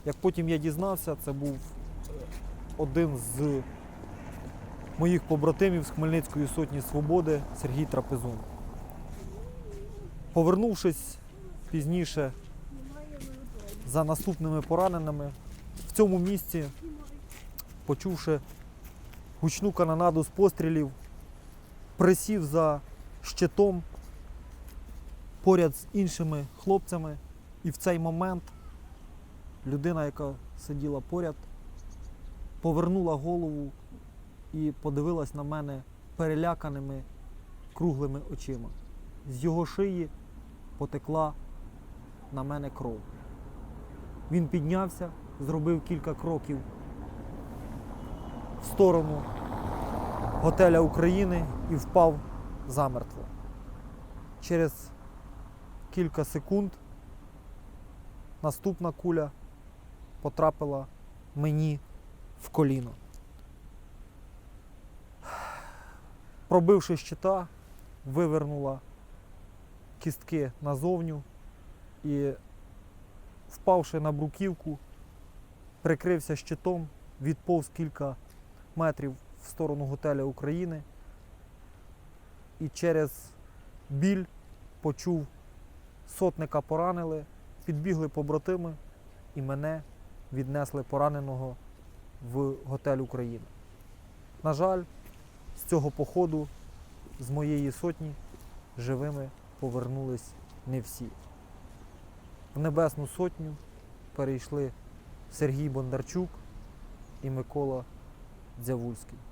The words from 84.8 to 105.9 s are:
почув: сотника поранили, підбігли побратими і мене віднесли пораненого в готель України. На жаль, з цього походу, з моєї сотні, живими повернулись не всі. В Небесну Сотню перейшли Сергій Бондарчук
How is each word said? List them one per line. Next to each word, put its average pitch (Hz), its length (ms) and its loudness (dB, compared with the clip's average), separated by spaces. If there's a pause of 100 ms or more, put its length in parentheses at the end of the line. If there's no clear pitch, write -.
почув: 156 460 0 (920)
сотника 156 420 2
поранили, 160 640 0 (400)
підбігли 160 440 2
побратими 156 680 0 (600)
і 143 80 -2
мене 147 400 0 (500)
віднесли 139 500 0
пораненого 139 720 0 (760)
в 135 220 2 (120)
готель 135 320 2
України. 123 460 -4 (1000)
На 156 100 2
жаль, 180 300 4 (720)
з - 60 -12
цього 147 280 4
походу, 156 580 2 (720)
з 127 120 -6
моєї 143 420 2
сотні, 160 420 -2 (640)
живими 135 520 -2 (300)
повернулись 127 720 -2 (340)
не 127 140 0
всі. - 260 -8 (1500)
В 139 40 -4
Небесну 151 480 4
Сотню 160 500 -2 (580)
перейшли 135 580 0 (600)
Сергій 147 360 2
Бондарчук 135 600 0 (920)